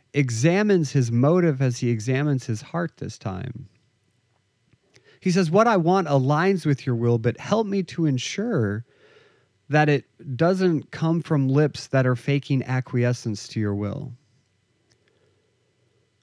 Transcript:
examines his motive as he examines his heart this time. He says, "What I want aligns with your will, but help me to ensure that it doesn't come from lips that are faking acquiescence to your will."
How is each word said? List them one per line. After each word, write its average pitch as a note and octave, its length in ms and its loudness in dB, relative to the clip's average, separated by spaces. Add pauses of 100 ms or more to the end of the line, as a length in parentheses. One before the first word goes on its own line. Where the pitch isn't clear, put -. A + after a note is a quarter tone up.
(140)
examines D#3 800 2
his B2 180 2
motive C#3+ 500 2
as B2 180 0
he B2 120 0
examines C3 560 -2
his A2 160 -6
heart E3+ 340 -8
this - 220 -12
time. - 500 -10 (1500)
He F#3 100 0
says, F3 200 2
"What G#3 160 4
I A3+ 100 2
want F3+ 320 2
aligns D3 560 2
with C#3+ 220 -2
your B2+ 80 0
will, A#2 240 2
but A2+ 200 -2
help A3 280 -2
me G3 180 -2
to E3 220 -4
ensure C3 800 -2 (840)
that D3+ 200 2
it C#3+ 160 2 (320)
doesn't F3 540 2
come E3 300 0
from C#3 280 0
lips C#3+ 400 0
that C3 180 0
are B2+ 100 2
faking C#3 460 -2
acquiescence B2 840 -2
to - 120 -6
your G#2 140 0
will." G2+ 380 -6 (2000)